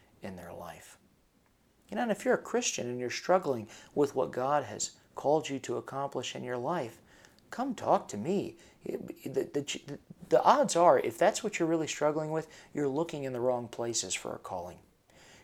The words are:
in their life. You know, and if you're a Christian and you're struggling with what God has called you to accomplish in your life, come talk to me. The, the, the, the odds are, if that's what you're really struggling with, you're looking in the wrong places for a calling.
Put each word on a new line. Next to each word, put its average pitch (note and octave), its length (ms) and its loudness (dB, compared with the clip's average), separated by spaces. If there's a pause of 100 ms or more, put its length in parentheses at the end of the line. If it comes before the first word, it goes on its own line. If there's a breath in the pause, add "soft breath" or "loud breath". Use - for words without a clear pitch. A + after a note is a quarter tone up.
(220 soft breath)
in F#2+ 140 -10
their F2 160 -14
life. F2 460 -14 (880)
You - 80 -10
know, A#3 80 -2
and A#3 80 0
if F#3 120 -4
you're B3 120 4
a - 20 0
Christian - 500 -2
and B2 120 -6
you're B2 100 -2
struggling D3 580 0 (280 loud breath)
with C#3+ 180 4
what B2+ 180 0
God C3+ 340 2
has - 260 -6 (240 soft breath)
called D3 340 2
you C#3 100 -4
to B2 180 -4
accomplish C3+ 580 -6
in C3 80 -8
your B2 140 -4
life, C3 440 -4 (480 soft breath)
come B3+ 240 -4
talk F3+ 360 2
to - 80 -8
me. D3+ 400 -2 (280 soft breath)
The, - 140 -6 (240)
the, C3 300 -4
the, C#3+ 440 -6 (320)
the - 140 6
odds C4 320 6
are, E3+ 240 8
if - 180 -2
that's F#3+ 260 4
what G#3 140 -4
you're E3 100 2
really D#3+ 200 2
struggling D#3 420 0
with, D#3 180 -4 (280 loud breath)
you're D3 120 0
looking D3+ 360 -2
in C3 100 -6
the B2 60 -4
wrong A#2+ 280 0
places A#2 460 -4
for - 220 -6
a - 20 -12
calling. F2+ 400 -10 (680 soft breath)